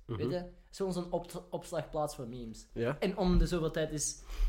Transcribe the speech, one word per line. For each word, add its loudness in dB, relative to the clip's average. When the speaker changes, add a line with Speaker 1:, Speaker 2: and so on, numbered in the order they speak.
Speaker 1:
Mhm. -4
Speaker 2:
Weet 0
je? 0
Het -8
is -14
gewoon 0
zo'n -4
op-, -4
opslagplaats -4
voor -8
memes. -10
Speaker 1:
Ja? 0
Speaker 2:
En 0
om 6
de 8
zoveel 2
tijd 0
is, -2